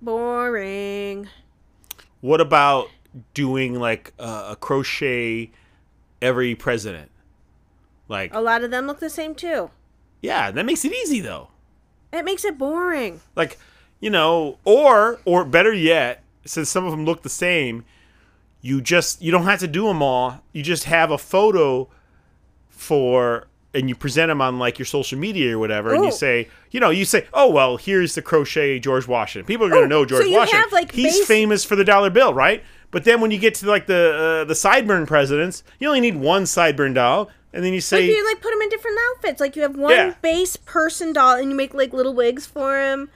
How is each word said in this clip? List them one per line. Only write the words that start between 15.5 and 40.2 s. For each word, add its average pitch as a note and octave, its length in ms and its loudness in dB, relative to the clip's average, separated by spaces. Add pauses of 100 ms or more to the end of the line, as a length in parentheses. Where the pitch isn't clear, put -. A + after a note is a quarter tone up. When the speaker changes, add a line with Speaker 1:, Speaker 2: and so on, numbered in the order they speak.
Speaker 2:
yet, D#3 500 0 (220)
since D#3 240 -6
some F#3 160 -2
of E3+ 60 -4
them D#3 140 -6
look E3 160 -2
the C3+ 80 -12
same, C#3 560 -2 (760)
you C3+ 200 -4
just, E3 400 0
you E3 100 -4
don't F3 140 2
have G3 140 0
to F#3 80 -6
do F#3 220 -4
'em E3 120 -2
all. B2+ 400 -2 (100)
You D#3 120 -10
just D#3+ 220 -4
have E3 260 2
a C#3+ 60 -2
photo E3 680 2 (840)
for, B2 760 0 (260)
and C3+ 160 -2
you B2 60 -6
present D3+ 340 0
'em D3 120 0
on, B2+ 180 -2
like, B2 180 -2
your B2+ 80 -10
social C3+ 320 -6
media D3+ 380 -2
or A2 40 -2
whatever, G#2+ 340 -2
and E4+ 100 2
you F4+ 60 2
Speaker 1:
Ooh. A#3+ 40 -2
Speaker 2:
say, B2 360 -2 (220)
you A#3+ 80 -4
know, A3 100 4
you F#3 160 0
say, - 280 0
"Oh, F3+ 160 6
well, C3 280 4
here's F#3 380 -2
the D#3+ 60 -8
crochet C#3+ 580 0
George C3 280 -2
Washington." A2 400 -4
People A3 200 0
are - 20 0
gonna - 140 6
Speaker 1:
Ooh, - 40 2
Speaker 2:
know D3 180 4
George - 180 2
Speaker 1:
so G4+ 40 0
you F#4 100 4
Speaker 2:
Washington. G#4+ 260 4
Speaker 1:
have, G4+ 100 -4
like, F4 180 0
Speaker 2:
He's D#4 280 0
Speaker 1:
base- G4+ 80 2
Speaker 2:
famous G#3+ 360 2
for G#3 140 -4
the G3 80 4
dollar G3+ 240 6
bill, G#3+ 240 4
right? D3+ 300 2 (280)
But E3 140 -4
then A3+ 160 6
when A3 100 0
you G#3 60 -2
get G#3+ 180 2
to, G3 120 -10
like, G3+ 200 2
the, D#3+ 540 2
uh, D3+ 40 -4
the D#3 100 -4
sideburn G3+ 500 2
presidents, D3 580 0 (160)
you C#4 80 -4
only C#4 140 2
need A3+ 160 0
one E3+ 280 0
sideburn C#3+ 480 0
doll, C3 360 2 (240)
and F3 100 -8
then F#3 80 -2
you F#3 60 -2
Speaker 1:
Like, F3 60 -6
Speaker 2:
say F#3 240 2
Speaker 1:
you, G#4 200 2
like, A4 140 -4
put A4+ 120 -6
'em G#4+ 80 -2
in G#4+ 80 -2
different A4 280 -6 (140)
outfits. F#4+ 280 -6
Like, C#4 160 -4
you D#4 60 -6
have C#4 160 -2
one C#4+ 140 4
Speaker 2:
Yeah. B3+ 300 4